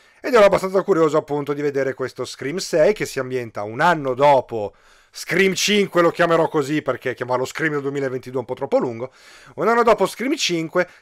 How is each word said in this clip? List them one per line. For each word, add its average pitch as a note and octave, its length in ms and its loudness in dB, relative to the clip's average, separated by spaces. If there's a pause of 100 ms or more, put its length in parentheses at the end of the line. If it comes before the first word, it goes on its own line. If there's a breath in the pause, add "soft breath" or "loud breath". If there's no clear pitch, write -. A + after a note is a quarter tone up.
(240 soft breath)
ed C4+ 100 0
ero G#3+ 100 8
abbastanza F#3+ 400 2
curioso D#3+ 320 4
appunto D3 360 -2
di C#3+ 100 -4
vedere C3+ 320 -2
questo B2+ 300 -6
Scream C#3 340 -8
sei, F3 340 2
che D#3+ 140 -4
si - 120 -8
ambienta B2+ 460 -6
un A2 160 -8
anno D3+ 340 0
dopo B2 580 2 (380 soft breath)
Scream F#3+ 420 0
cinque, G3 480 0
lo E3+ 120 4
chiamerò E3 340 2
così D3+ 340 -2
perché B2+ 340 -4
chiamarlo B2+ 300 -2
Scream D#3 280 -4
del D3 80 -2
duemilaventidue C3+ 560 -6
è - 20 -2
un A#2 80 -6
po' C3 80 -8
troppo C#3 240 -2
lungo. B2+ 320 -4 (460 loud breath)
Un D#3 100 -2
anno A#3 160 2
dopo A3 240 4
Scream C4+ 300 -4
cinque E3+ 520 -2 (140)